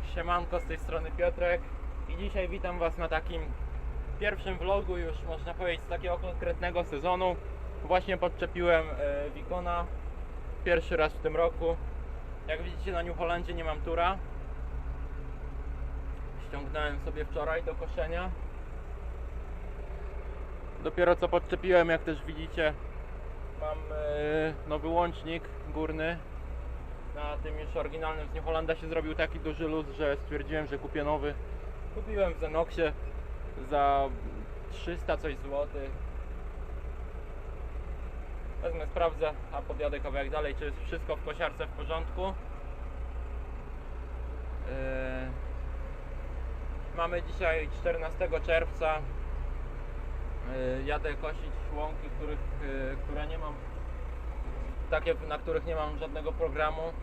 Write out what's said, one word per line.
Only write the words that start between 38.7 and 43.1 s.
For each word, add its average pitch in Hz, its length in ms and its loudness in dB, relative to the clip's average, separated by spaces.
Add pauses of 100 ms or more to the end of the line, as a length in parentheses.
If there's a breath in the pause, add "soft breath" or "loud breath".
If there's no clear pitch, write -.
sprawdzę, 160 460 2 (200)
a 139 100 -2
podjadę 147 380 -2
kawałek 139 300 0
dalej, 151 240 0
czy 151 100 -2
jest - 200 -2
wszystko 165 320 -2
w - 80 -6
kosiarce 151 420 -2
w - 40 -6
porządku. 165 520 -2
Yy, 190 120 0 (4000)